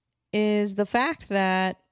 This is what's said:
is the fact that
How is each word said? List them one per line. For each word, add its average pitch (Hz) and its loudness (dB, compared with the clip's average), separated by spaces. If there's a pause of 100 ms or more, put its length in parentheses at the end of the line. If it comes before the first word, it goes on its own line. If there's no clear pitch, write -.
(320)
is 208 0
the 202 0
fact 269 -2
that 185 0 (120)